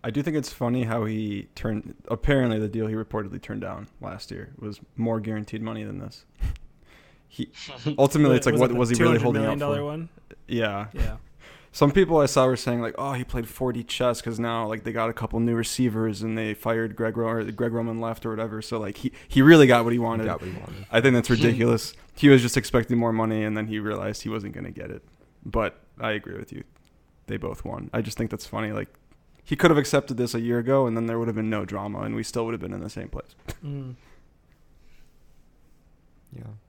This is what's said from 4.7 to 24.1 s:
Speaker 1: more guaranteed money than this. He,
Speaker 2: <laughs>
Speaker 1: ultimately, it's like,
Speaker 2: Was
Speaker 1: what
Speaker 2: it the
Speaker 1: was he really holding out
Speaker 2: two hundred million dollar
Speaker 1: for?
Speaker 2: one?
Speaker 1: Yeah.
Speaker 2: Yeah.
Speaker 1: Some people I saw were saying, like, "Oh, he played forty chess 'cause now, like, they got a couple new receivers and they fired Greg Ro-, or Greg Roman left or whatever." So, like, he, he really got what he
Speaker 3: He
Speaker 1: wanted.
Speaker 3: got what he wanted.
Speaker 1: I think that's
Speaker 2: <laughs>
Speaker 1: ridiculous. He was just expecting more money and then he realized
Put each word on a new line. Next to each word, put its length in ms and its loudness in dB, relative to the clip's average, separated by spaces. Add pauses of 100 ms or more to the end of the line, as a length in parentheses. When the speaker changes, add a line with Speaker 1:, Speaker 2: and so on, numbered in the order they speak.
Speaker 1:
more 240 0
guaranteed 400 -8
money 220 -8
than 160 -10
this. 260 -14 (1040)
He, 200 -10 (240)
Speaker 2:
<laughs> 240 -4
Speaker 1:
ultimately, 380 6
it's 100 2
like, 80 4
Speaker 2:
Was 80 4
Speaker 1:
what 100 6
Speaker 2:
it 20 -2
the 60 0
Speaker 1:
was 100 2
he 120 4
really 160 6
holding 280 2
out 120 0
Speaker 2:
two 20 -6
hundred 0 -
million 0 -
dollar 180 -2
Speaker 1:
for? 80 -4
Speaker 2:
one? 240 -8 (380)
Speaker 1:
Yeah. 460 -2
Speaker 2:
Yeah. 240 -2 (540)
Speaker 1:
Some 200 4
people 280 4
I 80 6
saw 180 4
were 120 2
saying, 240 -2
like, 180 -6
"Oh, 140 -6
he 100 -6
played 240 -6
forty 360 -6
chess 380 -2
'cause 180 -6
now, 280 -2
like, 160 -6
they 80 -6
got 180 -2
a 40 -6
couple 260 -4
new 160 2
receivers 680 0
and 160 -4
they 160 -4
fired 420 -2
Greg 220 -2
Ro-, 120 -2
or 220 -2
Greg 220 -2
Roman 260 -2
left 280 -6
or 20 -4
whatever." 320 -6
So, 180 -8
like, 180 -8
he, 140 -6 (160)
he 140 6
really 240 12
got 180 6
what 80 0
he 40 0
Speaker 3:
He 40 0
Speaker 1:
wanted. 260 -2
Speaker 3:
got 160 -4
what 100 -10
he 80 -12
wanted. 320 -14
Speaker 1:
I 100 4
think 140 6
that's 140 2
Speaker 2:
<laughs> 20 4
Speaker 1:
ridiculous. 640 2 (200)
He 160 6
was 140 10
just 140 0
expecting 420 0
more 140 2
money 300 0
and 140 -2
then 100 -4
he 120 -6
realized 420 -6